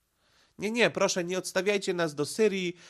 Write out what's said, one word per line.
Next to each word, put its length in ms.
„Nie, 120
nie, 200
proszę, 340
nie 140
odstawiajcie 560
nas 200
do 120
Syrii, 500